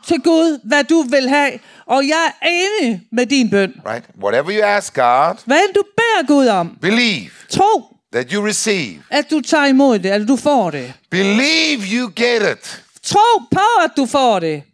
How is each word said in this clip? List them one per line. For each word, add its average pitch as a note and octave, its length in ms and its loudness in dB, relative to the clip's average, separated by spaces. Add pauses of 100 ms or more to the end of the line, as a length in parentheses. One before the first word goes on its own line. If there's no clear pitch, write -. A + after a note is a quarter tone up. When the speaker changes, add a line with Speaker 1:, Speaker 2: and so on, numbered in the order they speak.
Speaker 1:
til B3 160 0
Gud, E4 360 2 (100)
hvad C#4+ 160 2
du D#4+ 180 2
vil C4 260 0
have, C#4 300 0 (280)
og C4+ 220 0
jeg D#4 240 0 (100)
er D4 60 -2
enig F4 540 -2 (100)
med A#3+ 140 0
din B3+ 240 0
bøn. G3 240 0 (120)
Speaker 2:
Right? A2+ 180 -10 (180)
Whatever A#2+ 360 0
you G#3+ 60 2
ask G3+ 300 -2
God, C3 400 2 (120)
Speaker 1:
Hvad C4+ 200 2
end F#4+ 80 -6
du G4+ 80 2 (140)
beder A4 300 0
Gud C#4 200 4
om, F#3 340 -2
Speaker 2:
believe G#3 500 -2 (200)
Speaker 1:
tro, G4 460 0 (160)
Speaker 2:
that B2 200 -4
you G#3 140 -2
receive. E3+ 640 -4
Speaker 1:
at D4 200 -2
du D#4 100 0
tager C#4+ 260 0
imod C4 320 4
det, F#3+ 160 -2
eller G#3 120 -2
du C4 100 2
får A#3+ 340 0
det. C3 220 -10 (180)
Speaker 2:
Believe C4 720 0
you A3 340 -4
get A#3 260 0 (100)
it. - 300 -14 (200)
Speaker 1:
Tro G#4+ 360 2 (140)
på, F#4 80 0 (240)
at C4+ 120 -2
du C4+ 100 0
får B3 340 2
det. D#3 220 -6 (120)